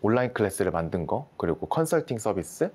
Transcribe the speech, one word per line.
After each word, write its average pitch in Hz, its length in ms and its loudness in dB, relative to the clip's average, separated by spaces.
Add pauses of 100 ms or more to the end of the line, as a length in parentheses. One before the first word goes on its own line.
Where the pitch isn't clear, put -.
온라인 113 300 2
클래스를 95 380 0
만든 82 360 0
거, 123 200 -2 (100)
그리고 85 300 -2
컨설팅 160 520 0
서비스, 101 560 -2